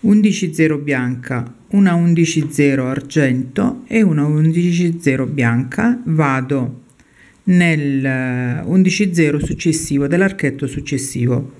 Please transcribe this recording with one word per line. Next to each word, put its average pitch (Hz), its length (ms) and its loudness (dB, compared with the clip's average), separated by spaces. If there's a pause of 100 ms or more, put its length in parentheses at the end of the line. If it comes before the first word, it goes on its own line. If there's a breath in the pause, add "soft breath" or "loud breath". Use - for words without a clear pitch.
undici 202 520 2
zero 156 260 0
bianca, 127 760 -4 (140)
una 196 260 2
undici 165 560 2
zero 135 380 2
argento 131 960 -2
e 220 160 2
una 156 220 2
undici 170 760 2
zero 131 260 0
bianca, 135 800 0
vado 135 800 -2 (640 soft breath)
nel, 151 600 2
eh, 127 600 -2
undici 185 500 2
zero 151 240 2
successivo, 143 680 -2
dell'archetto 156 600 0
successivo. 123 920 -4